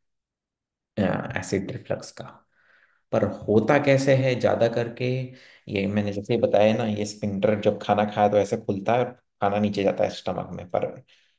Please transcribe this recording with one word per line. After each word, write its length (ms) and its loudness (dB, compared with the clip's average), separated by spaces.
अ, 380 -2
एसिड 360 -2
रिफ्लक्स 400 -6
का। 320 -18
पर 120 2
होता 540 2
कैसे 360 4
है 260 0
ज़्यादा 280 2
करके, 640 -4
ये 180 -2
मैंने 260 -2
जैसे 220 -2
ही 60 2
बताया 340 4
ना, 100 -2
ये 200 -2
स्फिंक्टर 560 -2
जब 220 2
खाना 220 2
खाया, 240 2
तो 80 2
ऐसे 200 2
खुलता 360 -4
है 60 2
और 60 0
खाना 540 -4
नीचे 240 0
जाता 220 0
है 60 0
स्टमक 420 -8
में, 140 -12
पर 360 -4